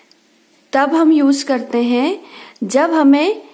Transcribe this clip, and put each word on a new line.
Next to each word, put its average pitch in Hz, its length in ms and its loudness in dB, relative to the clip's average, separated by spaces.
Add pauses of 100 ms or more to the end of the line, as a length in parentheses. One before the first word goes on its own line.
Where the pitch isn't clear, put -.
(720)
तब 277 220 0
हम 320 160 2
यूज़ 277 340 2
करते 240 380 -4
हैं 262 400 -2 (400)
जब 269 280 0
हमें 302 500 2 (120)